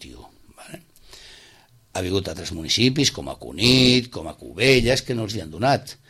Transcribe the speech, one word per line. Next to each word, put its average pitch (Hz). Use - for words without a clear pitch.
i 64
u, 64
vale? -
Ha 95
vingut 92
altres 85
municipis, 120
com 69
a -
Cunit, 123
com 80
a 76
Cubelles, 120
que 127
no 113
els 104
hi 98
han 78
donat. 117